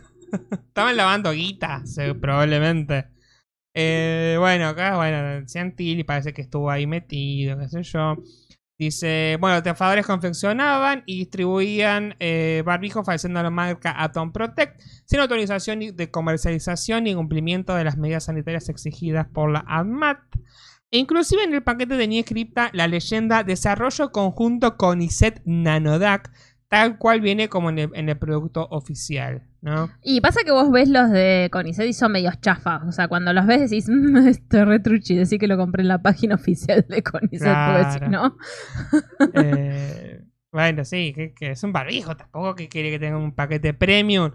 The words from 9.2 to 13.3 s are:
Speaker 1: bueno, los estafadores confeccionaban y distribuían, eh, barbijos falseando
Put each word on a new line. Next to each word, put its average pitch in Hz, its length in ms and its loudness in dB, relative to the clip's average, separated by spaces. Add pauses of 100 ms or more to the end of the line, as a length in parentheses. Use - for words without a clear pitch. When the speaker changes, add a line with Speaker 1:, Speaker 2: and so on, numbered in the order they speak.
Speaker 1:
bueno, 185 140 2
los 170 60 2
estafadores 190 460 0
confeccionaban 240 1000 0
y 185 120 -8
distribuían, 202 1000 -2
eh, 160 460 -2
barbijos 185 400 -4
falseando 175 360 -2